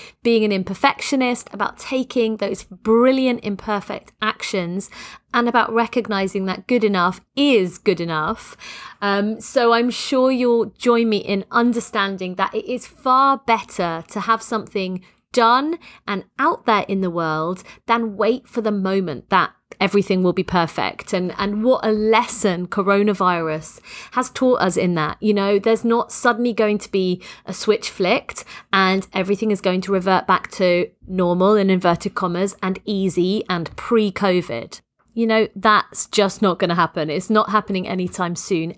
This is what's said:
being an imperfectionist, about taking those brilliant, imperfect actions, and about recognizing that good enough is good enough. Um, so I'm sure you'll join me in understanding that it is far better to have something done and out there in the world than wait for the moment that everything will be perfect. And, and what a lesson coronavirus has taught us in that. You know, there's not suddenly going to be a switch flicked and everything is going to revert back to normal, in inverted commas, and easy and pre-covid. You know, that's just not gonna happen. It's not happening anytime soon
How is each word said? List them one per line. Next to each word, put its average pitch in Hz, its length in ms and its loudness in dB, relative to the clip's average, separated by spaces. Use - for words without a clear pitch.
being 233 220 4
an 208 60 2
imperfectionist, 247 1040 -2
about 202 240 -4
taking 247 580 -2
those 196 280 -6
brilliant, 247 800 2
imperfect 202 800 -6
actions, 190 720 -4
and 240 160 2
about 226 240 2
recognizing 208 720 -2
that 190 220 -6
good 240 180 2
enough 185 380 0
is 240 440 2
good 180 200 0
enough. 170 600 -6
Um, 208 400 -2
so 240 320 2
I'm 240 160 4
sure 262 420 2
you'll 240 360 2
join 233 420 2
me 214 80 2
in 196 340 -2
understanding 202 840 0
that 190 200 -4
it 220 160 -4
is 247 160 -6
far 269 520 2
better 180 720 -2
to - 120 -8
have 220 220 0
something 185 600 -6
done 262 460 2
and 196 160 -6
out 311 260 0
there 214 220 2
in 190 140 -2
the 185 80 -2
world 165 520 -2
than 226 300 -2
wait 226 320 0
for - 140 -6
the 214 100 -2
moment 190 580 -4
that 175 220 2
everything 190 460 0
will 180 80 4
be 185 100 -2
perfect. - 720 -4
And, 180 260 -4
and 208 240 -4
what 254 240 2
a 220 60 2
lesson 214 720 0
coronavirus 185 1120 0
has 247 180 -2
taught 254 320 2
us 185 160 0
in 180 200 0
that. 156 240 -4
You 214 120 2
know, 202 280 2
there's 220 240 2
not 233 260 0
suddenly 240 420 0
going 214 260 0
to - 120 -12
be 185 320 0
a 185 80 -8
switch - 360 0
flicked - 540 -2
and 190 400 2
everything 196 400 0
is 196 80 0
going 185 220 0
to 196 100 -4
revert 190 340 0
back - 260 0
to 175 380 2
normal, 180 480 2
in 196 160 4
inverted 185 460 0
commas, 185 440 -2
and 190 240 -4
easy 190 640 0
and 170 280 -4
pre-covid. 190 1040 0
You 226 140 0
know, 220 300 4
that's 208 500 2
just 196 340 0
not 185 200 2
gonna 170 160 0
happen. 160 340 0
It's 165 180 -4
not 214 220 2
happening 202 360 0
anytime 180 500 -4
soon 165 420 -2